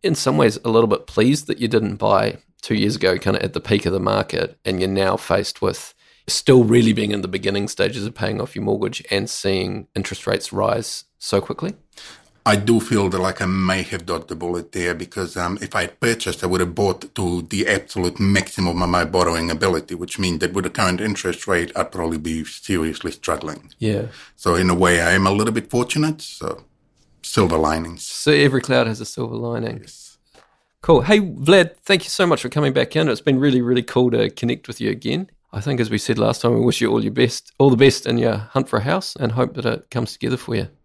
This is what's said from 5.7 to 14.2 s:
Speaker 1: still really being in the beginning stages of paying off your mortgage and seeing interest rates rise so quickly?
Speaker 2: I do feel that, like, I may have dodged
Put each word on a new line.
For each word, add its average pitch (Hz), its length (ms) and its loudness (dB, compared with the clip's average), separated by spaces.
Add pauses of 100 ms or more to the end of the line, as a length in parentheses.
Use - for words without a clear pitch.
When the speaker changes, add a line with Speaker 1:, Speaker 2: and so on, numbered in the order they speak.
Speaker 1:
still 127 360 6
really 113 260 6
being 104 200 0
in 104 100 -2
the 95 60 -6
beginning 98 420 -2
stages 101 360 -2
of 107 80 -8
paying 104 280 -4
off - 120 -8
your 104 120 -6
mortgage 104 440 -2
and 101 200 -2
seeing 98 680 -4
interest 98 320 -6
rates - 240 -2
rise 104 540 -4 (140)
so - 200 0
quickly? 175 340 -6 (720)
Speaker 2:
I 104 120 4
do 107 240 4
feel 104 280 0
that, 90 100 -2
like, 92 220 -2
I 98 40 -2
may 95 380 0
have 87 220 -8
dodged 85 220 -6